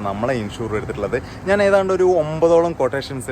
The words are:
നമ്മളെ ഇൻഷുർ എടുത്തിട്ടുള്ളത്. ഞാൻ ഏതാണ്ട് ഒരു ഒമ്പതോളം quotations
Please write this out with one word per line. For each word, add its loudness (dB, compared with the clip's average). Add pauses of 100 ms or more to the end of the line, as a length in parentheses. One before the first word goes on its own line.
നമ്മളെ -2
ഇൻഷുർ -6
എടുത്തിട്ടുള്ളത്. -4 (320)
ഞാൻ 2
ഏതാണ്ട് 2
ഒരു 4 (160)
ഒമ്പതോളം 2
quotations -4